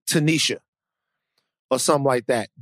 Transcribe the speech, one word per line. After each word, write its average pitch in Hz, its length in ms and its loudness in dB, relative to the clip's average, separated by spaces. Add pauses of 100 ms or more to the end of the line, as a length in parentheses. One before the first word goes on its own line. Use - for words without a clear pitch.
Tanisha 156 500 0 (1120)
or 131 80 0
something 147 260 2
like 127 220 0
that? 113 220 -2 (120)